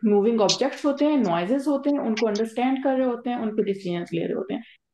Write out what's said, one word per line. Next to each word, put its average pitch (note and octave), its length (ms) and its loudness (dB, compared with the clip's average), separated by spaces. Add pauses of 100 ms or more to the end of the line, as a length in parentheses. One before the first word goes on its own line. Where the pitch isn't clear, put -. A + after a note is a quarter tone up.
moving G#3 360 4
objects B3+ 440 0
होते C#4+ 200 2
हैं, D4+ 120 2
noises G3+ 500 0
होते C#4 220 0
हैं, C#4+ 100 0
उनको A3 280 0
understand A#3+ 560 0
कर C4+ 120 2
रहे C4 120 2
होते A#3+ 220 -4
हैं, A#3+ 80 -2
उन A3 120 -2
पे G#3+ 140 0
decisions F3+ 500 -4
ले E3 100 -2
रहे - 100 -4
होते - 200 -4
हैं। - 100 -8 (300)